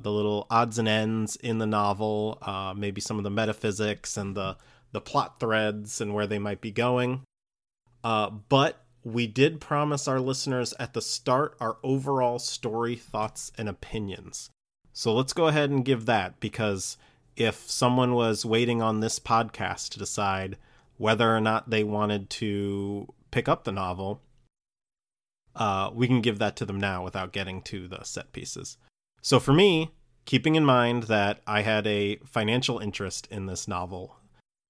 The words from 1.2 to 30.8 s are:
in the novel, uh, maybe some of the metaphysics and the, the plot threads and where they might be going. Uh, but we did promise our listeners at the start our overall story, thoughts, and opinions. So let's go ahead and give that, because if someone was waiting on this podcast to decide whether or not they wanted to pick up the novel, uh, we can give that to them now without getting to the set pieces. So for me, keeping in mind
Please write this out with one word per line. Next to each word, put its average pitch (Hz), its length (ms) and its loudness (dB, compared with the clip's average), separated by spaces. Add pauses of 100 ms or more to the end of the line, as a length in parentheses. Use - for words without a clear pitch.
in 113 220 -4
the 110 80 0
novel, 107 760 0
uh, 95 340 -6
maybe 101 240 -4
some 107 180 -4
of 101 60 -4
the 104 60 -2
metaphysics 107 880 -2
and 98 200 -6
the, 95 200 -6 (340)
the 107 100 -6
plot - 380 -4
threads 107 640 0
and 104 120 -2
where 104 140 0
they 104 140 -2
might 101 200 -6
be 110 120 -10
going. 123 500 0 (800)
Uh, 110 240 0
but 120 560 2 (200)
we 120 220 -2
did 135 340 2
promise 147 460 0
our 131 140 2
listeners 131 580 -2
at 120 140 -8
the 110 80 -2
start - 600 0
our 113 220 -4
overall 131 560 0
story, 117 580 -4
thoughts, - 600 -6
and 107 120 -6
opinions. - 840 -8 (420)
So 147 220 0
let's - 180 2
go 170 140 4
ahead 147 240 4
and 135 140 2
give 120 220 2
that, 101 320 2
because 104 580 -2 (400)
if 110 340 0
someone 123 440 4
was 113 300 2
waiting 117 380 2
on 110 180 2
this 110 180 -2
podcast 110 720 -2
to - 80 -14
decide 95 600 -2 (400)
whether 113 360 4
or 110 60 4
not 110 300 2
they 110 120 4
wanted 104 460 0
to 101 800 -2 (220)
pick - 180 0
up - 160 0
the 110 80 -4
novel, 95 480 -4 (1400)
uh, 98 380 0
we 120 120 2
can 123 140 4
give 107 180 0
that 104 180 0
to 107 100 -6
them 98 120 -6
now 95 240 0
without 92 300 -6
getting 95 300 -6
to 90 260 -10
the 92 140 -12
set - 300 -12
pieces. - 440 -12 (460)
So 131 180 4
for 135 120 2
me, 160 400 6 (340)
keeping 147 300 4
in 156 80 6
mind 120 400 4